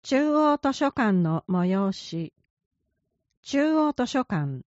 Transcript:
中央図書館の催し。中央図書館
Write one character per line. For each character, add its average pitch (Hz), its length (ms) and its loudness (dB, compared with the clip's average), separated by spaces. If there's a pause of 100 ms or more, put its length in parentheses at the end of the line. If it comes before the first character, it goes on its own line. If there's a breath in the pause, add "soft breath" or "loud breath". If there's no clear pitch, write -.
中 285 280 0
央 294 320 4
図 269 100 0
書 277 200 -2
館 214 200 0
の 165 360 2
催 190 440 0
し。 165 420 -10 (1080)
中 302 320 0
央 302 180 2
図 196 140 -2
書 - 180 -2
館 139 360 -4 (100)